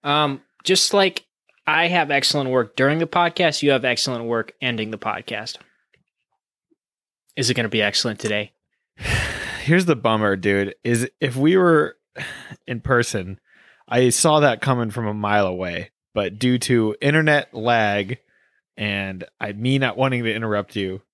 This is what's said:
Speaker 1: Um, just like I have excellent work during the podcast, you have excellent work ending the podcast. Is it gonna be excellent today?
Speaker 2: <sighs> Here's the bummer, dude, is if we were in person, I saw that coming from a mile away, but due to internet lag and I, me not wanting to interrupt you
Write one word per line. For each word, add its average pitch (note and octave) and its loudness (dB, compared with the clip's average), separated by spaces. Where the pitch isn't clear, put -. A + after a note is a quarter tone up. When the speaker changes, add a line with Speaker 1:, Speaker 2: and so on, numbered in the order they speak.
Speaker 1:
Um, C#3+ 0
just - 2
like F#3+ 2
I D#3+ 2
have E3 2
excellent C#3 0
work B2+ 0
during C#3+ 2
the E3 0
podcast, E3+ 0
you C#3+ 4
have C3 2
excellent A#2+ -2
work A#2 -2
ending A2 -4
the G#2+ -10
podcast. G#2+ -8
Is B2+ -2
it B2 0
gonna A2+ -2
be G#2+ 0
excellent G#2 -2
today? G#2+ -4
Speaker 2:
<sighs> - -4
Here's F3 2
the D#3+ 2
bummer, G#2+ 0
dude, G2 -2
is A#2+ 0
if B2 -2
we D#3 2
were D#3+ 4
in A#2+ -8
person, A2 0
I B2 4
saw D3+ 4
that B2+ 2
coming A#2+ 0
from A2+ -4
a G#2 -4
mile G#2 2
away, F2+ -6
but G2+ -2
due B2 2
to A2 2
internet D3 2
lag A2 0
and G2 -6
I, G#2 -6
me B2 0
not A#2+ 0
wanting B2+ 0
to A2+ 0
interrupt G#2+ -4
you F#2+ -4